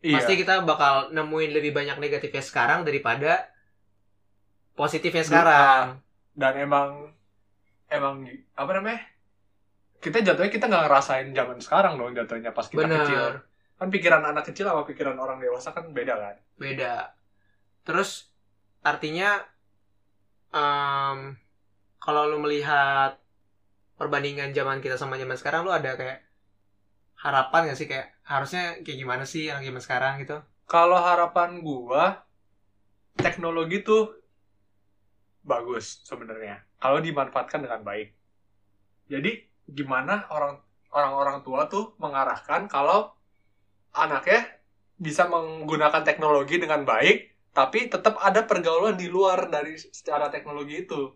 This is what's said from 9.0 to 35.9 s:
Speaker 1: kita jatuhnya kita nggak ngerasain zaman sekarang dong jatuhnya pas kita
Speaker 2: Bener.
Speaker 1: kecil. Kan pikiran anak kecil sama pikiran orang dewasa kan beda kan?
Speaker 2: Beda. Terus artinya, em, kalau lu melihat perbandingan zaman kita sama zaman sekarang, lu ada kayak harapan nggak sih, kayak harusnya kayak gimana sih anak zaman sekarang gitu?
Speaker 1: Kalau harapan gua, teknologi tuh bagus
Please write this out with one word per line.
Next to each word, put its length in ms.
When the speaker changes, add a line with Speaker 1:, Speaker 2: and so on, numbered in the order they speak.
Speaker 1:
kita 240
jatuhnya 300
kita 160
nggak 180
ngerasain 460
zaman 260
sekarang 400
dong 160
jatuhnya 400
pas 140
kita 180
Speaker 2:
Bener. 160
Speaker 1:
kecil. 220
Kan 140
pikiran 360
anak 200
kecil 220
sama 180
pikiran 320
orang 220
dewasa 340
kan 160
beda 260
kan? 220
Speaker 2:
Beda. 600
Terus 460
artinya, 600
em, 680
kalau 300
lu 120
melihat 800
perbandingan 560
zaman 260
kita 160
sama 220
zaman 180
sekarang, 300
lu 80
ada 240
kayak 240
harapan 480
nggak 140
sih, 100
kayak 240
harusnya 420
kayak 180
gimana 260
sih 240
anak 160
zaman 160
sekarang 380
gitu? 180
Speaker 1:
Kalau 340
harapan 600
gua, 600
teknologi 640
tuh 320
bagus 600